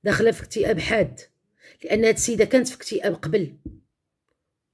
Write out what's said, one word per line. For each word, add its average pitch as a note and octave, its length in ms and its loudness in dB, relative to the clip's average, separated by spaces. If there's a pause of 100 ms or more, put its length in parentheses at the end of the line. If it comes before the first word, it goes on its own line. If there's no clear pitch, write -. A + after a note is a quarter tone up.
داخلة G#3 280 2
في - 100 -6
اكتئاب A3 380 -2
حاد، F#3+ 400 -2 (640)
لأن A3 220 0
هاد A3 80 6
السيدة G#3+ 320 2
كانت B3 220 2
في - 80 -10
اكتئاب - 380 -4
قبل، E3 400 -4 (1200)